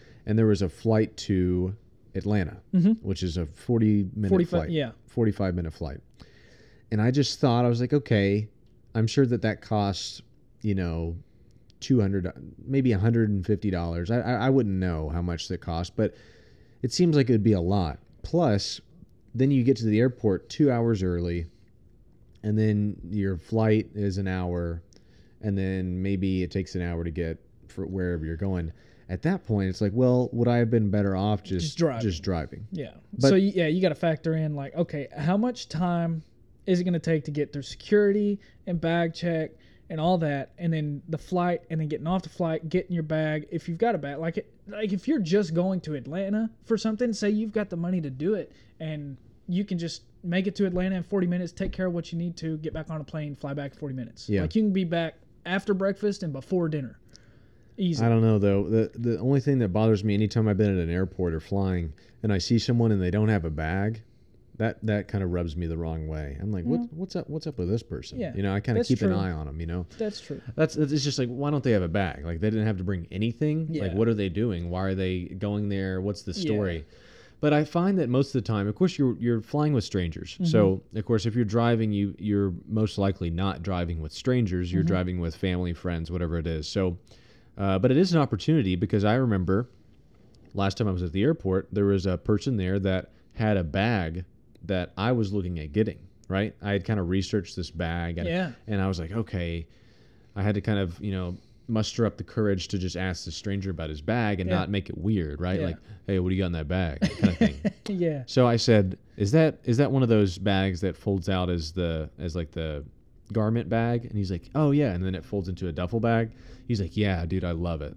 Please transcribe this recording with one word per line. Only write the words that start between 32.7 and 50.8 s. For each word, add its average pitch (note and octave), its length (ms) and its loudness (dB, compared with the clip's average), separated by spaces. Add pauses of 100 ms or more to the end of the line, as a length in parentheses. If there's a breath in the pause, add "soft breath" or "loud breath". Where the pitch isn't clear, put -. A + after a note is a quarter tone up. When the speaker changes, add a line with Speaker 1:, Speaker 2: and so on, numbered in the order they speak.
Speaker 2:
Yeah. D3 180 -8 (240)
Speaker 1:
But C3 140 6
Speaker 2:
So, - 60 8
y-, G3 200 4
yeah, F3 140 2
you E3+ 120 2
gotta F3 140 2
factor D#3+ 400 0
in, D#3 200 -2
like, C#3 200 -8
okay, D#3 420 -4
how E3 220 2
much A#3+ 300 -2
time E3+ 540 0 (440)
is F3+ 140 2
it F3+ 40 0
gonna F3 140 2
take D#3+ 260 0
to D#3 60 -8
get C#3+ 220 -4
through C#3+ 100 -6
security G#3 760 2 (280 soft breath)
and F3 120 -2
bag E3 360 0
check E3 380 -2 (360 soft breath)
and D#3+ 100 -6
all F3 200 2
that, C#3+ 400 -2
and F3 120 -2
then D3+ 380 -2
the D#3 80 -4
flight, F3 540 0
and E3 100 -2
then D#3 80 -2
getting D3 180 -6
off F3+ 160 0
the - 60 -12
flight, D#3+ 400 -4
getting F3+ 240 -2
your E3+ 120 0
bag, D#3 460 -2
if E3+ 180 -6
you've E3 100 -4
got A3+ 160 4
a F3 40 -2
bag. C#3 200 -8
Like, E3 180 -4
it, - 160 -8 (140)
like, G#3 260 -4
if G3+ 160 -2
you're D4+ 100 2
just F3 360 2
going F3+ 280 0
to D#3 120 -6
Atlanta G3 560 -4 (140)
for A3+ 120 0
something, A3 380 0
say G#3 160 0
you've G#3+ 220 0
got G#3 180 -2
the F3+ 60 -6
money F3 260 -2
to C#3+ 80 -6
do D3+ 240 -2
it, - 180 -6 (280 soft breath)
and D3+ 360 -8 (320)
you F3+ 160 0
can F#3 140 -4
just E3 240 -8 (200)
make F3+ 240 0
it G#3 100 -4
to G3+ 100 2
Atlanta F#3 300 0